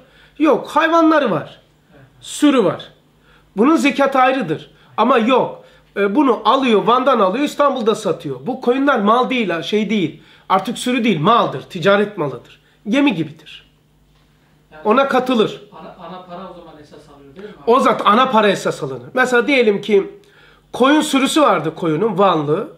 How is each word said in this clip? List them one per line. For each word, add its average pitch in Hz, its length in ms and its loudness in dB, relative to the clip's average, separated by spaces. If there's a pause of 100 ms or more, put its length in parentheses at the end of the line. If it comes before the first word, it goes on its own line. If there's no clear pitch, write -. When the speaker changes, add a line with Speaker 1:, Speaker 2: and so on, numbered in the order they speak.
(400)
Speaker 1:
Yok, 285 280 2
hayvanları 320 640 2
var. 147 300 -8 (300)
Speaker 2:
Evet. - 140 -20 (160)
Speaker 1:
Sürü 269 420 2
var. 151 280 -4 (640)
Bunun 277 180 4
zekatı 269 440 0
ayrıdır. 254 520 -2 (260)
Ama 240 200 2
yok. 226 480 0 (320)
E, 202 180 -2
bunu 269 300 2
alıyor, 233 380 2
Van'dan 254 360 2
alıyor, 208 260 0
İstanbul'da 247 500 0
satıyor. 143 520 -6
Bu 233 140 -8
koyunlar 269 380 0
mal 220 300 2
değil 233 200 -2
ha, 165 140 -6
şey 214 260 -2
değil. 196 340 -4 (260)
Artık 190 280 -2
sürü 247 260 -2
değil, 208 160 0
maldır, 170 420 0
ticaret 202 560 -2
malıdır. 143 440 -10 (280)
Gemi 269 260 2
gibidir. - 560 -12 (1000)
Speaker 2:
Yani - 140 -20
Speaker 1:
Ona 254 220 2
katılır. 247 540 -2 (200)
Speaker 2:
ana, - 260 -20
ana 180 180 -16
para 180 260 -16
o - 20 -20
zaman 165 280 -20
esas 151 340 -20
alıyor - 200 -20
değil 202 120 -18
mi - 60 -20 (100)
abi? 233 80 -2
Speaker 1:
O 254 80 4
zaten 226 260 0
ana 233 260 4
para 208 180 4
esas 170 340 -4
alınır. 131 300 -10
Mesela 247 340 0
diyelim 233 340 2
ki 196 300 0 (600)
koyun 285 280 2
sürüsü 277 400 0
vardı 165 340 0
koyunun, 170 420 -2
Vanlı, 175 500 0 (100)